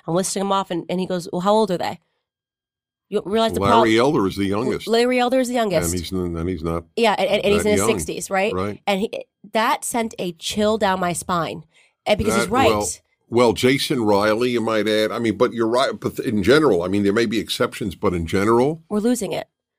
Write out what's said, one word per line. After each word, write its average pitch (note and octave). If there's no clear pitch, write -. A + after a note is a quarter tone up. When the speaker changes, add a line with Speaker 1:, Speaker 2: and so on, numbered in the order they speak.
Speaker 1:
I'm D#3+
listing F#3+
them G3
off. G3
And, E3+
and F3+
he F#3
goes, F3+
"Well, F3+
how G3+
old A3
are G#3
they?" -
You G3
realize A3
the F#2
Speaker 2:
Larry A2+
Speaker 1:
prob- A#2
Speaker 2:
Elder C#3
is F2
the G2
youngest. G2+
Speaker 1:
Larry A#3+
Elder B3
is B3+
the B3
youngest. F3+
Speaker 2:
And F2+
he's, E2+
and F2
he's E2+
not E2
Speaker 1:
Yeah, A3
and, G3
and, G3
and G3+
he's G#3
Speaker 2:
that G#3
Speaker 1:
in G#3
his G3+
Speaker 2:
young. -
Speaker 1:
sixties, F3+
right? G3
Speaker 2:
Right. F#3
Speaker 1:
And G3
he, -
that A#3
sent A3+
a F3+
chill G#3+
down F#3+
my F3
spine. D#3+
And G#3+
because G#3+
he's A#3
Speaker 2:
That, F#3
Speaker 1:
right. B3
Speaker 2:
well, G#2
well, A#2
Jason B2+
Riley, G#2+
you A#2
might A2
add. G#2+
I A2
mean, A2
but A2
you're A2+
right. B2
But -
in G#2+
general, A#2+
I F2+
mean, G2+
there G2
may A#2
be A2
exceptions, G#2
but G2
in E2+
general, A#2
Speaker 1:
we're G#3
losing G#3
it, -